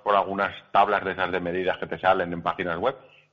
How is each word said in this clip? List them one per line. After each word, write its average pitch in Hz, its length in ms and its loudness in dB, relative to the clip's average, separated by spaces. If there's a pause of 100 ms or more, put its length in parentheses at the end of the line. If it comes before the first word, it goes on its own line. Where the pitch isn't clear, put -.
por 101 100 4
algunas 95 380 2 (180)
tablas 101 320 4
de 95 100 -2
esas 90 200 -2
de 92 80 0
medidas 90 380 -2
que 82 80 -6
te 82 120 -8
salen 92 360 2
en 85 80 -8
páginas 87 340 -4
web, 117 180 -2 (380)